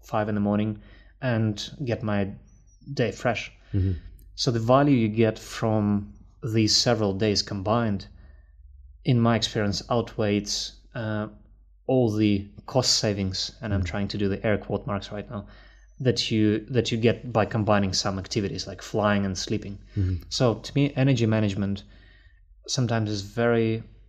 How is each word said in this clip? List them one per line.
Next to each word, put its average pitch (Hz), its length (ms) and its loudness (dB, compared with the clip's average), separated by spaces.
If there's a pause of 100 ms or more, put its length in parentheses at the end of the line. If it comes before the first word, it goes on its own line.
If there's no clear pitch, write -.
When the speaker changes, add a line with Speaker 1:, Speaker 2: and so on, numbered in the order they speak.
Speaker 1:
five 107 280 -2
in 107 60 -2
the 104 60 0
morning 104 380 0 (420)
and 110 480 -2 (160)
get 113 180 -4
my 101 280 -2 (640)
day 123 180 0
fresh. - 400 -4 (220)
Speaker 2:
Mm-hmm. 95 200 0 (420)
Speaker 1:
So - 160 -2
the 117 80 0
value 135 380 6
you 113 120 4
get 110 300 2
from 104 760 0 (400)
these 107 220 4
several 107 380 2
days 98 280 2
combined, 104 680 -2 (960)
in 127 140 4
my 117 160 4
experience, 107 540 -2
outweighs, 107 840 0 (220)
uh, 107 320 -4 (600)
all 127 240 4
the 104 360 2 (180)
cost - 340 2
savings, 98 520 -2 (100)
and 107 120 -4
I'm 95 80 0
Speaker 2:
Mm. 90 100 0
Speaker 1:
trying 101 180 -4
to - 80 -8
do 101 120 0
the 101 160 -4
air 107 120 2
quote - 300 -4
marks 101 240 -6
right 104 180 -10
now, 104 160 -10 (540)
that 127 320 0
you, 107 380 2
that 123 220 0
you 120 60 0
get 113 340 0
by 110 140 4
combining 101 480 2
some 95 260 -2
activities 95 480 -4
like 95 140 -12
flying 101 440 0
and 95 120 -4
sleeping. 101 400 -6 (200)
Speaker 2:
Mm-hmm. 92 320 0
Speaker 1:
So 120 260 2
to - 200 -14
me, 139 200 2
energy 131 300 2
management 101 580 0 (840)
sometimes 113 440 0
is 101 100 -4
very 113 600 0 (260)